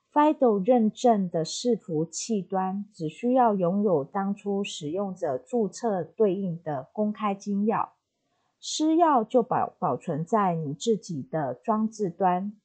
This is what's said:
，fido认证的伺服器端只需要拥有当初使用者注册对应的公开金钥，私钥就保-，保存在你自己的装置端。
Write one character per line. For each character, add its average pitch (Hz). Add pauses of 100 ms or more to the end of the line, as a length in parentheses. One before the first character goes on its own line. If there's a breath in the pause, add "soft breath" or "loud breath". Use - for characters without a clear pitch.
(120)
，fido 294
认 226
证 202
的 165
伺 226
服 160
器 196
端 190
只 156
需 240
要 240
拥 190
有 170
当 196
初 202
使 151
用 190
者 151
注 226
册 185
对 202
应 185
的 151
公 214
开 208
金 202
钥， 208 (720)
私 311
钥 302
就 233
保-， -
保 143
存 156
在 196
你 160
自 220
己 147
的 143
装 220
置 208
端。 185 (100)